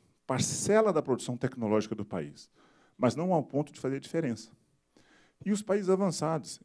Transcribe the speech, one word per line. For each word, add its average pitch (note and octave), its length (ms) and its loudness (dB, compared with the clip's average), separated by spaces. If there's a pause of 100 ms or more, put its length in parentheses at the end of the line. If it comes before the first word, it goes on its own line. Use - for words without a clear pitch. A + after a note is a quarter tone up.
(260)
parcela G3+ 640 2
da D#3 100 2
produção B2+ 360 -2
tecnológica G#2+ 580 0
do G#2 80 -8
país, D#2 460 -8 (480)
mas A#2+ 180 2
não F3 160 -2
ao E3+ 120 2
ponto D3+ 280 -4
de - 80 -20
fazer C3+ 200 -2
diferença. - 520 -4 (920)
E F#3+ 60 -2
os G#3 100 0
países G3+ 260 0
avançados, E3 760 0